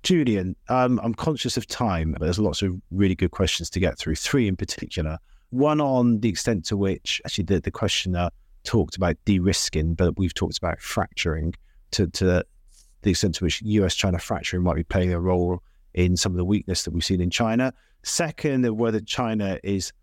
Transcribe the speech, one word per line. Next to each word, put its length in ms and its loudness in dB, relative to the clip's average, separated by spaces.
Julian, 540 2
um, 340 4
I'm 120 -2
conscious 420 -2
of 100 -4
time, 460 0
but 80 -6
there's 180 0
lots 240 0
of 120 0
really 240 4
good 180 0
questions 380 0
to 100 -2
get 180 0
through, 180 -2
three 320 2
in 80 0
particular. 640 -6
One 300 2
on 400 4
the 80 0
extent 380 -2
to 100 -2
which, 480 -2
actually, 200 -4
the, 160 2
the 100 -4
questioner 600 -2
talked 320 0
about 280 0
de-risking, 680 2
but 240 0
we've 160 0
talked 240 -4
about 220 -4
fracturing, 720 -4
to, 160 2
to 360 2
the 80 4
extent 260 2
to 80 -4
which 180 -2
U 220 4
S 100 0
China 240 0
fracturing 440 -4
might 140 2
be 80 -2
playing 280 0
a 80 0
role 420 0
in 220 4
some 160 -2
of 40 -2
the 80 0
weakness 400 0
that 80 -6
we've 120 -2
seen 160 0
in 100 0
China. 420 0
Second, 760 -2
whether 240 0
China 640 -2
is 280 -2